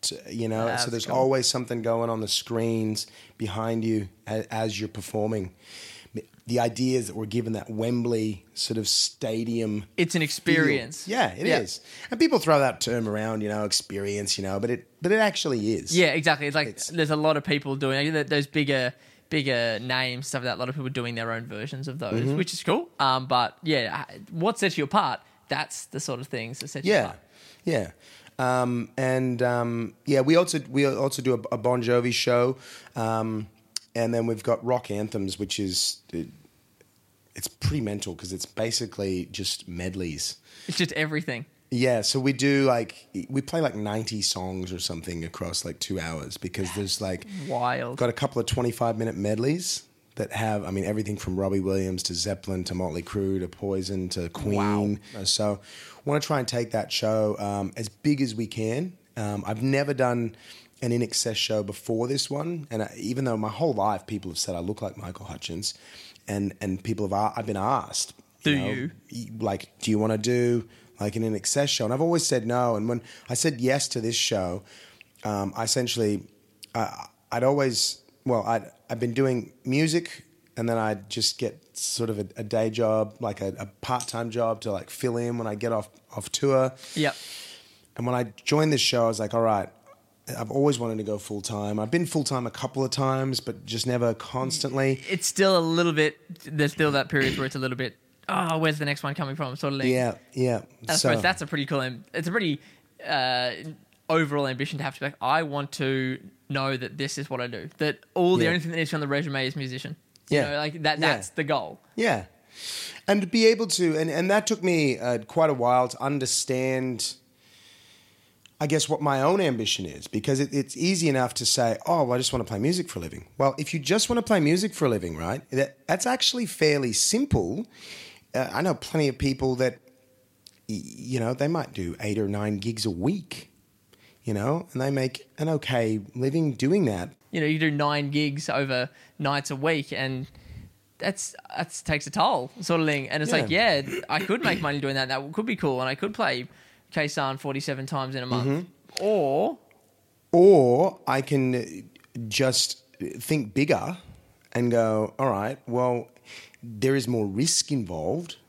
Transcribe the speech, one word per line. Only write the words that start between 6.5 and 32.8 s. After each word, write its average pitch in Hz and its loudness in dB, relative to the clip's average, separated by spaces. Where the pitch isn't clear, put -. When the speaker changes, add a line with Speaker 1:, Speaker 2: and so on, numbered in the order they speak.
Speaker 1:
idea 123 2
is 104 -6
that 95 -10
we're 110 -4
given 113 -2
that - -6
Wembley 113 0
sort - -2
of 104 -2
stadium 113 0
Speaker 2:
It's 170 2
an 175 2
Speaker 1:
feel. 156 4
Speaker 2:
experience. 151 2
Speaker 1:
Yeah, 196 2
it 120 -6
Speaker 2:
Yeah. 160 4
Speaker 1:
is. 101 -4
And 233 0
people 320 6
throw 156 6
that 127 2
term 117 0
around, 107 -2
you 104 -2
know, 107 0
experience, 101 -2
you 98 -4
know, 95 -2
but 117 0
it, 120 -4
but 175 0
it 220 4
actually 131 2
is. 135 0
Speaker 2:
Yeah, 165 6
exactly. 147 2
It's 143 -2
like 147 2
Speaker 1:
It's - -8
Speaker 2:
there's 156 0
a 151 2
lot 151 4
of 143 -2
people 143 -2
doing 135 0
it. 160 0
Th-, 151 0
those 143 2
bigger, 135 0
bigger 120 0
names, 127 -2
stuff 139 -4
like 123 -10
that, 87 -2
a 95 -8
lot 127 -2
of 135 -6
people 139 -4
doing 120 -4
their 113 -4
own 113 -6
versions 127 -10
of 135 -10
those, 107 -4
Speaker 1:
Mm-hmm. 135 0
Speaker 2:
which 175 -2
is - -8
cool. 254 0
Um, 131 2
but 123 2
yeah, 127 0
what 170 0
sets 185 2
you 147 2
apart, 143 2
that's 127 -4
the - -8
sort 127 -6
of 131 -10
things 117 -6
that - -8
set 131 -6
you 202 4
Speaker 1:
Yeah, 143 6
Speaker 2:
apart. - -6
Speaker 1:
yeah. 107 0
Um, 123 2
and, 131 0
um, 120 0
yeah, 139 6
we 151 6
also, 175 4
we 139 4
also 135 0
do 127 2
a, 113 -2
a - -2
Bon 123 2
Jovi 120 2
show. 123 4